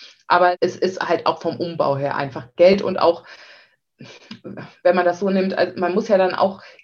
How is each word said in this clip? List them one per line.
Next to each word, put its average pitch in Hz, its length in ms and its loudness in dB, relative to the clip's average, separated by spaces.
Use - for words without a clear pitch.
Aber 180 340 4
es 185 160 -2
ist - 240 -4
halt 165 240 -2
auch - 160 -2
vom 160 160 -6
Umbau 147 400 -2
her 139 200 -4
einfach 139 400 -8
Geld 196 260 6
und 185 160 -4
auch, 170 260 2
wenn 180 140 4
man 180 100 0
das 175 140 0
so 202 100 -2
nimmt, 190 260 0
also 180 240 -2
man 175 140 -2
muss 220 140 -2
ja 202 100 4
dann 185 160 0
auch 196 260 -2